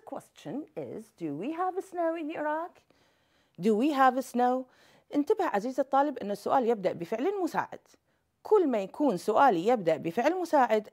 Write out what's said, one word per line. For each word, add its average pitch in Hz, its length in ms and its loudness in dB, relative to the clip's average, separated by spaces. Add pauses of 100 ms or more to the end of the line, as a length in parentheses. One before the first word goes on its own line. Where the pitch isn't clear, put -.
question - 600 -12 (120)
is, 165 320 -12 (120)
do 151 200 -6
we 254 100 -6
have 359 400 -6
snow 330 240 -2
in 320 160 -8
Iraq? 311 500 -6 (800)
Do 214 140 4
we 254 160 2
have 262 320 4
snow? 254 420 0 (500)
انتبه 349 300 0
عزيزي 254 360 -2
الطالب 277 360 0
أن 202 140 -8
السؤال 214 380 0
يبدأ 190 240 0
بفعل 254 500 -4
مساعد. - 360 -6 (640)
كل 392 240 4
ما 240 100 0
يكون 202 400 0
سؤالي 214 500 4
يبدأ 180 300 2
بفعل 240 380 -2
مساعد 254 580 2